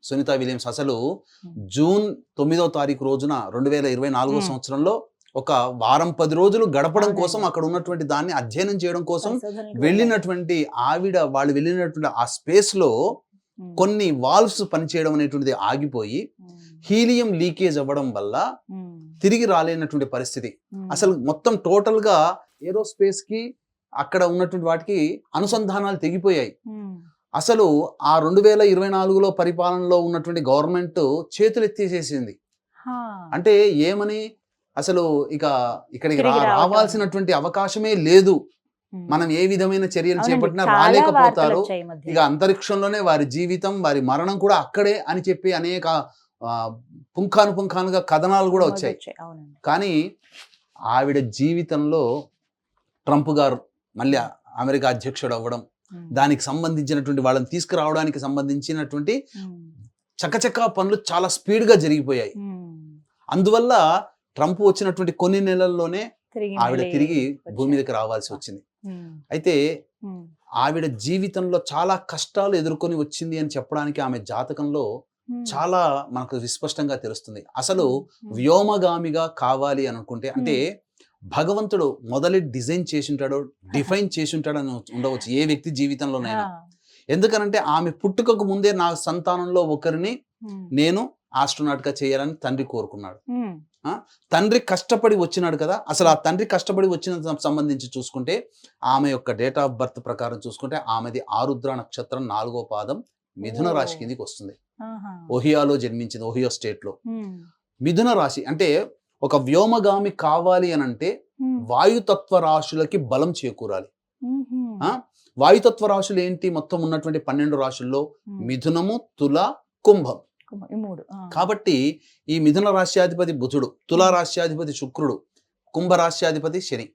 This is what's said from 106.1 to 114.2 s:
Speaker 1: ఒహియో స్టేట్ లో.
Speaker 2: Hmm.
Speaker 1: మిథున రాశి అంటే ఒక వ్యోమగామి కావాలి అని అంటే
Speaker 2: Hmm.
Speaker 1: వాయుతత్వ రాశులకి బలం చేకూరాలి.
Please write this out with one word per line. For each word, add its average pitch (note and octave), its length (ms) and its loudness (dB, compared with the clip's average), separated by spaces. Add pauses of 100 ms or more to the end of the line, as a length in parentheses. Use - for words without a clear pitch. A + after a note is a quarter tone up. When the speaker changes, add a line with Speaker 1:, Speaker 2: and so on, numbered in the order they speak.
Speaker 1:
ఒహియో A#2+ 240 -2
స్టేట్ - 360 -8
లో. F#2+ 120 -12 (120)
Speaker 2:
Hmm. G#3 280 -10 (440)
Speaker 1:
మిథున F3+ 320 2
రాశి C#3+ 320 0
అంటే D#3 460 0 (320)
ఒక C#3+ 120 0
వ్యోమగామి G3 720 2
కావాలి F3 640 0
అని D3 100 0
అంటే C#3+ 400 -6 (200)
Speaker 2:
Hmm. B3+ 240 -4
Speaker 1:
వాయుతత్వ F#3+ 720 2
రాశులకి D#3 580 0
బలం D3 360 0 (120)
చేకూరాలి. G2+ 400 -6 (400)